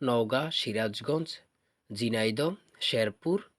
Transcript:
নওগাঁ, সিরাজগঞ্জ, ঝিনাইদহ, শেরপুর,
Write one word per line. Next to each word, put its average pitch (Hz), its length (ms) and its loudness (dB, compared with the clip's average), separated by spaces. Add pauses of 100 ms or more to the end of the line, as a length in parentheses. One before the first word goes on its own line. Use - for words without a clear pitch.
নওগাঁ, 127 480 2
সিরাজগঞ্জ, 117 880 -2 (540)
ঝিনাইদহ, 113 600 0 (260)
শেরপুর, 123 640 0 (160)